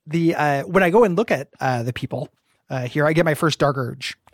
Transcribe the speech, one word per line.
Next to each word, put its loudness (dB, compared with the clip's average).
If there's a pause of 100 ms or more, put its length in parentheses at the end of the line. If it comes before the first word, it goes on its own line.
the, 0
uh, 0
when 2
I 4
go 6
and 2
look 0
at, -4 (100)
uh, -2
the -4
people, -8 (400)
uh, -6
here, 0
I 4
get 4
my 0
first 0
Dark 0
Urge -8 (160)